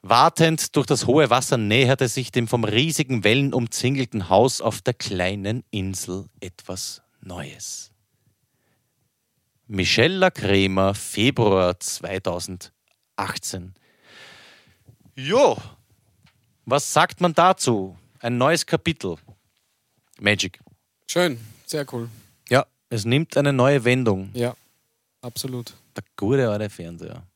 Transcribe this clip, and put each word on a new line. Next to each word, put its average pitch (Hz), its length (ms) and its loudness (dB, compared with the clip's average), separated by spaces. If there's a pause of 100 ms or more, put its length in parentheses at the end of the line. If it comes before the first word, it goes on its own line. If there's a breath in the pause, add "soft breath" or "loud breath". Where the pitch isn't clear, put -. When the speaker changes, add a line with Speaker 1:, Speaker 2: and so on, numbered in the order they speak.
Speaker 1:
Wartend 156 720 2
durch 139 100 2
das - 220 0
hohe 135 220 4
Wasser 127 260 2
näherte 120 540 2
sich 123 200 -6
dem 117 200 -2
vom 117 160 0
riesigen 127 580 0
Wellen 131 300 2
umzingelten 120 720 -4
Haus 110 320 4
auf - 220 -4
der 123 120 -2
kleinen 98 800 -4
Insel 95 540 -6 (160)
etwas - 600 -12 (200)
Neues. - 720 -14 (1700)
Michelle 110 500 2
Lacrema, 98 760 2
Februar 101 840 0
zweitausendachtzehn. - 1900 -10 (1400 soft breath)
Jo, 185 420 2 (1080)
was 139 260 0
sagt - 300 2
man 170 120 2
dazu? 117 640 2 (220)
Ein 120 180 -2
neues 151 280 2
Kapitel. 147 500 -4 (1040)
Magic. 101 400 -2 (480)
Speaker 2:
Schön, 165 320 0 (260)
sehr 147 280 -6
cool. 117 160 -8 (400)
Speaker 1:
Ja, 131 160 4 (240)
es 107 160 -4
nimmt 143 320 0
eine 143 160 2
neue 131 320 4
Wendung. 113 480 0
Speaker 2:
Ja, 120 200 -4 (680)
absolut. 123 520 -10 (220)
Speaker 1:
Der - 80 -12 (120)
gute 123 320 0
alte 104 220 -2
Fernseher. 85 540 -14 (120)